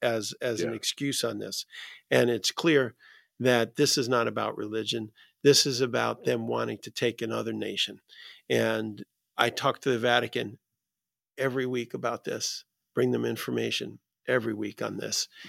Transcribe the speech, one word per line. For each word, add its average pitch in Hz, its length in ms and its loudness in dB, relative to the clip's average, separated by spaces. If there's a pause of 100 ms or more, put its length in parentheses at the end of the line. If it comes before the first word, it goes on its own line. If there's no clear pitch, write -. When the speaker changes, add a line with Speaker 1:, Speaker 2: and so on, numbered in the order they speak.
Speaker 1:
as, 113 400 -2
as 113 220 -2
an 117 80 -2
Speaker 2:
Yeah. 113 60 -6
Speaker 1:
excuse - 460 -4
on 110 160 -2
this. 104 280 -8 (440)
And 123 200 6
it's 113 200 0
clear 139 440 2 (440)
that 120 380 2
this 147 220 4
is 117 100 0
not 120 180 4
about 107 300 -2
religion. 107 560 -4 (300)
This 143 240 8
is 131 160 0
about 117 420 0
them 117 220 0
wanting 117 320 -2
to - 120 -14
take 117 300 -2
another 113 320 -4
nation. 104 480 -4 (480)
And 110 560 0 (320)
I 120 140 4
talk - 320 0
to 139 80 2
the 123 80 2
Vatican 117 600 0 (800)
every 131 300 0
week 123 260 -4
about 127 320 -4
this, - 400 -6 (300)
bring 123 160 4
them 117 160 2
information 117 720 -4 (280)
every 117 280 0
week 104 260 -6
on 107 160 -4
this. 110 320 -4 (200)